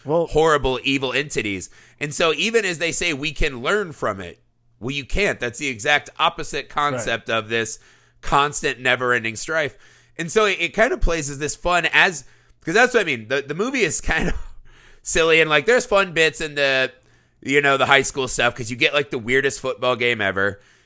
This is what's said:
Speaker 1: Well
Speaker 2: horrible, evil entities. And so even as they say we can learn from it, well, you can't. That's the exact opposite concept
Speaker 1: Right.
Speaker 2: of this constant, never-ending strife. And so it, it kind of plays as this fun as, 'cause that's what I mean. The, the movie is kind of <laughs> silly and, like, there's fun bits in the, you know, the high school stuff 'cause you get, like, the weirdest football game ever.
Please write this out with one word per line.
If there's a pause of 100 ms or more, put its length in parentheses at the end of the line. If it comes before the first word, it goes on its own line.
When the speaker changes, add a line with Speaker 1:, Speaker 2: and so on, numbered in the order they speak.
Speaker 1:
Well
Speaker 2:
horrible,
evil
entities. (300)
And
so
even
as
they
say
we
can
learn
from
it, (400)
well,
you
can't.
That's
the
exact (100)
opposite
concept
Speaker 1:
Right.
Speaker 2:
of
this (440)
constant,
never-ending
strife. (400)
And
so
it,
it
kind
of
plays
as
this
fun
as, (420)
'cause
that's
what
I
mean.
The,
the
movie
is
kind
of (340)
<laughs>
silly
and,
like,
there's
fun
bits
in
the, (500)
you
know,
the
high
school
stuff
'cause
you
get,
like,
the
weirdest
football
game
ever. (260)